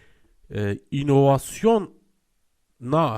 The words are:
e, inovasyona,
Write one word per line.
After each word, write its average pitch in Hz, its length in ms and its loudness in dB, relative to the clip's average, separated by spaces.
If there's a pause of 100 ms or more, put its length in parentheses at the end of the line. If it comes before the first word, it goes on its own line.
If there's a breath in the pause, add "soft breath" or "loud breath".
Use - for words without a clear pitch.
(520 soft breath)
e, 101 260 -4 (140)
inovasyona, 139 960 2 (1300)